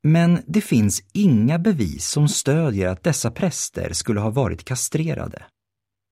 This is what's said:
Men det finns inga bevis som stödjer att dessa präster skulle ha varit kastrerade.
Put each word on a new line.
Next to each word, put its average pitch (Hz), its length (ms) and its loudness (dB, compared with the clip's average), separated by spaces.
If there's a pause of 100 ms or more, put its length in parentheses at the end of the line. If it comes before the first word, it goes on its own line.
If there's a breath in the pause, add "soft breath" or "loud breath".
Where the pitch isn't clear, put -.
Men 170 440 4
det 185 140 0
finns 104 420 2 (100)
inga 151 460 4
bevis 156 480 -2
som 147 220 2
stödjer 135 600 0
att 95 140 -4
dessa 143 280 -2
präster - 640 -6
skulle 104 280 -2
ha 110 100 -2
varit 107 340 -2
kastrerade. - 800 -6 (680)